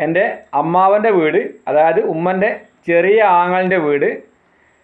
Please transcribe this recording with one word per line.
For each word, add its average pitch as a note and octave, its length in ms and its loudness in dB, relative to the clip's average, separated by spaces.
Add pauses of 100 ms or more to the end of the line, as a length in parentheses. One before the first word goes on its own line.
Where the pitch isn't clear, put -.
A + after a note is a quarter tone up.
എൻ്റെ E3 200 0 (360)
അമ്മാവൻ്റെ F#3+ 580 2
വീട്, D#3 220 0 (300)
അതായത് D#3+ 300 2 (140)
ഉമ്മൻ്റെ F#3 360 -2 (400)
ചെറിയ F3 300 2 (200)
ആങ്ങളുടെ F#3 480 0
വീട്. D3 200 0 (760)